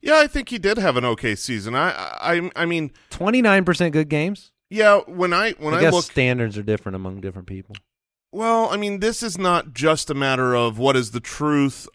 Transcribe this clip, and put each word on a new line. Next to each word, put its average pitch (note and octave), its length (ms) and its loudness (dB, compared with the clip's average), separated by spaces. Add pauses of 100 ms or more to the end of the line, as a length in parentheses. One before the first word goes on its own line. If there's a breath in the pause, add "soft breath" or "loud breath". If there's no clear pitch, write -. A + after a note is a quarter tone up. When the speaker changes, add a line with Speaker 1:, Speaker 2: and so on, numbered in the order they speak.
Speaker 1:
Yeah, D4 160 4
I D4 80 6
think C#4+ 240 -6
he A#3+ 80 -6
did G3 200 0
have E3+ 180 2
an A#2+ 80 0
okay A#2 320 0
season. A2 380 -6
I, D#3 160 0
I, E3 640 -4
I E3+ 120 -2
mean, E3 260 -4 (180 soft breath)
Speaker 2:
Twenty-nine G3+ 540 2
percent E3+ 280 2
good D#3 160 0
games? D#3 440 -4 (160)
Speaker 1:
Yeah, G#3 380 4
when F3+ 260 -2
I, G3+ 200 0
when D3+ 200 -4
Speaker 2:
I E3 60 0
Speaker 1:
I - 20 2
Speaker 2:
guess E3 140 6
Speaker 1:
look F3 100 2
Speaker 2:
standards B2 540 0
are G#2 40 -8
different G#2 340 -4
among F#2+ 240 -10
different F#2+ 280 -12
people. F#2+ 280 -14 (560)
Speaker 1:
Well, A3+ 380 0
I G3 60 -2
mean, G3+ 240 -4
this A3+ 220 -2
is F#3 160 -6
not F3 340 0
just D3+ 380 0
a D3 40 -4
matter C3 400 0
of A#2 240 0
what C3+ 180 4
is A2+ 160 0
the A#2+ 80 -6
truth C#3+ 760 -2